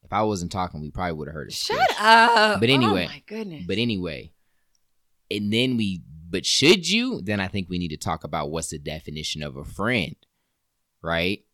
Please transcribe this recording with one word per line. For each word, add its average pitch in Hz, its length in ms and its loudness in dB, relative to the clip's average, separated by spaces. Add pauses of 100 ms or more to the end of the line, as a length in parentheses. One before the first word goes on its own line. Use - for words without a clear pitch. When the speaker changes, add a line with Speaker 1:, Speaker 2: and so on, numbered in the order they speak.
Speaker 1:
If - 120 -10
I 104 80 2
wasn't 98 280 -2
talking, 90 300 -4
we 76 100 -8
probably 90 220 -4
would 76 160 -8
have 78 60 -12
heard 71 140 -10
it - 60 -12
Speaker 2:
Shut - 220 -4
Speaker 1:
squish. 622 240 2
Speaker 2:
up. 220 580 6
Speaker 1:
But 160 120 4
anyway, 120 340 4
Speaker 2:
Oh - 80 -8
my - 140 -18
goodness. 202 400 -10
Speaker 1:
but 95 100 -2
anyway, 90 560 -4 (960)
and 104 220 -2
then 123 240 2
we, 95 260 -2 (280)
but 90 160 -4
should 170 420 4
you? 233 320 0
Then 104 180 -2
I 95 100 -2
think 95 200 -4
we 90 100 -2
need 87 100 -2
to 76 100 -8
talk 82 260 -4
about 76 260 -4
what's 80 200 -6
the 80 80 -8
definition 76 640 -8
of 71 160 -10
a 71 60 -12
friend, 104 520 -2 (880)
right? 85 520 -2